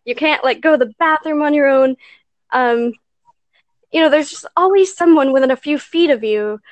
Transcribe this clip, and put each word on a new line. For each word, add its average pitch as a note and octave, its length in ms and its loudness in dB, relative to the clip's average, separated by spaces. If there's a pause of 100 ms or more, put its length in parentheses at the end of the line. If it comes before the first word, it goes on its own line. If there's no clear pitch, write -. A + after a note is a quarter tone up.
You A#3+ 100 -8
can't, D4+ 300 -2
like, B3+ 160 -2
go D#4 160 2
to B3 80 -2
the G#3+ 140 -6
bathroom D#4 440 -2
on D4 120 0
your C#4+ 140 2
own. C4 280 2 (560)
Um, A#3+ 400 -2 (1000)
you D#4+ 80 0
know, D#4+ 100 4
there's D4+ 200 0
just - 160 -18 (100)
always F#4+ 400 2
someone D#4 360 2
within C4 180 2
a B3+ 60 -2
few D4 220 -6
feet E4 320 -2
of A3 140 -2
you. G#3+ 360 -4 (120)